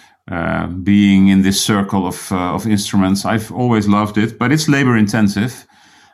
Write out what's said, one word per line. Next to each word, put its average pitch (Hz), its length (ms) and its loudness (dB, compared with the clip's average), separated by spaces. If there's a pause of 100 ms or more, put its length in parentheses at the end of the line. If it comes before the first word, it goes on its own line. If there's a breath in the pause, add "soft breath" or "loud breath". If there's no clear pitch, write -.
(280 soft breath)
uh, 82 380 -4
being 98 640 4
in 95 140 4
this 95 180 0
circle 98 460 -2
of, - 260 -10
uh, 90 220 -4
of 98 120 -6
instruments. 98 580 0
I've 104 280 -4
always 117 340 0
loved 104 320 0
it, 107 200 -2
but 120 120 0
it's 156 160 0
labor 139 300 2
intensive. 104 680 -2 (480 soft breath)